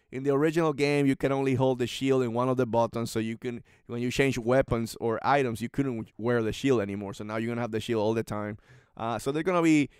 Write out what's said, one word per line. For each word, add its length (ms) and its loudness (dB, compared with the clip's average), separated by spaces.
in 100 -8
the 100 0
original 420 2
game, 340 2
you 80 4
can 160 0
only 240 0
hold 240 2
the 80 0
shield 340 0
in 120 0
one 140 0
of 100 2
the 100 2
buttons, 420 0
so 80 -4
you 220 -4
can, 240 -10
when 160 -6
you 80 -2
change 260 2
weapons 600 0
or 240 -2
items, 380 0
you 80 -6
couldn't 400 -4
wear 240 0
the 100 -2
shield 280 2
anymore. 340 -6
So 80 -12
now 140 -6
you're 120 -4
gonna 120 -4
have 100 -4
the 80 -2
shield 240 -2
all 100 2
the 100 -2
time. 340 -6
Uh, 200 -6
so 140 -6
there's 140 -4
gonna 160 2
be 280 4